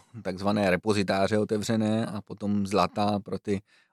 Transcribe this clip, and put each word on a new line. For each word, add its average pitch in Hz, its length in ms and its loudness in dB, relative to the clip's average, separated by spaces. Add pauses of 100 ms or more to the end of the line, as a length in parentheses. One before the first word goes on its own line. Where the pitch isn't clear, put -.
(220)
takzvané 98 480 0
repozitáře 98 680 2
otevřené 110 680 0
a 107 140 -8
potom 101 460 -2
zlatá 101 520 2
pro 98 200 -6
ty 98 240 -4 (300)